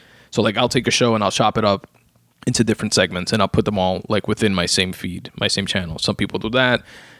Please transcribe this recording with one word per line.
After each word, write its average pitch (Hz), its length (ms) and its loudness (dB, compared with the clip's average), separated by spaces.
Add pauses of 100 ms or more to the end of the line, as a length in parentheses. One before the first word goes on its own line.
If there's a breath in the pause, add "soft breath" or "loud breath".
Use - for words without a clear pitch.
(320 loud breath)
So, 117 100 2
like, 104 160 0
I'll 123 120 2
take 127 180 -2
a - 40 2
show 117 240 2
and 107 80 0
I'll 98 80 2
chop 110 260 2
it 107 60 2
up 101 240 2 (580)
into - 180 2
different 107 300 0
segments 92 380 0
and 113 100 2
I'll 95 60 4
put - 180 0
them 104 140 -2
all, 92 300 -2
like, 107 180 -2
within 104 260 0
my 87 120 0
same 92 260 0
feed, - 480 -10
my 104 80 0
same 101 180 -2
channel. 87 320 -4
Some - 180 -2
people 98 240 -4
do 110 100 -6
that. 127 340 2 (360 loud breath)